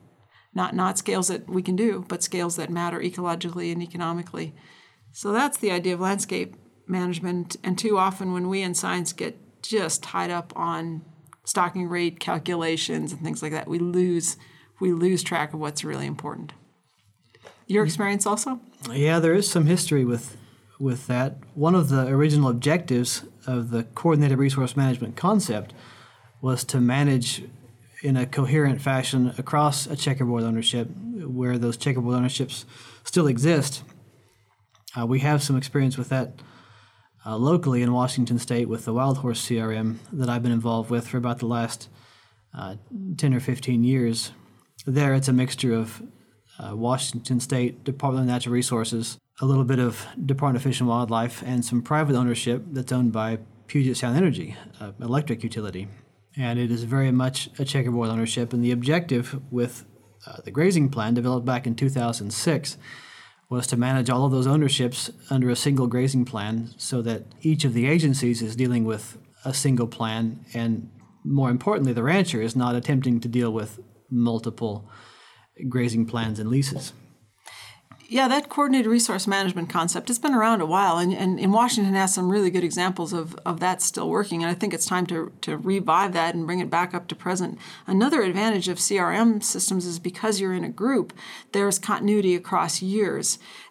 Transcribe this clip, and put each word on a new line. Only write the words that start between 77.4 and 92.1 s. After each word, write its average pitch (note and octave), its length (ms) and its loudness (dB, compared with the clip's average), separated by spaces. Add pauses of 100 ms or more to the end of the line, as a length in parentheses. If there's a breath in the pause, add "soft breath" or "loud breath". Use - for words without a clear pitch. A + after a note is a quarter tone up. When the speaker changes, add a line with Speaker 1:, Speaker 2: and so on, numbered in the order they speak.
Speaker 1:
Yeah, C4 180 4
that C#4+ 220 2
coordinated C4 420 2
resource A3+ 380 2
management F#3+ 420 0
concept, F3 400 -2
it's A#3+ 80 0
been C#4+ 160 0
around A3 260 4
a D#3+ 60 0
while, F3 320 4
and, F3 160 2
and, F#3 240 0
and F#3+ 140 2
Washington A3 420 4
has F#3+ 180 2
some F3+ 160 0
really F#3+ 220 4
good F3+ 140 0
examples F3+ 480 -2
of, E3 240 -6 (100)
of E3+ 140 -4
that F3+ 200 0
still - 300 -2
working, F3+ 320 0
and E3+ 80 0
I F3 40 0
think F3+ 200 -2
it's E3 100 -2
time F3+ 220 0
to, E3 240 -4 (120)
to D3+ 140 -4
revive F#3 580 2
that E3+ 200 2
and E3 100 -2
bring F3 140 -2
it E3+ 100 -2
back F3 240 0
up F3+ 140 -6
to - 80 -8
present. F3+ 420 -4 (300 loud breath)
Another A3+ 360 4
advantage F#3+ 440 0
of F3+ 140 -4
C G3+ 180 0
R F3 140 2
M G#3+ 280 4
systems F3+ 460 -2
is E3+ 140 -6
because F#3+ 400 -2
you're F#3 140 0
in F3 100 -2
a E3 40 -6
group, A3 440 0 (400 loud breath)
there's G3 260 2
continuity G3+ 560 2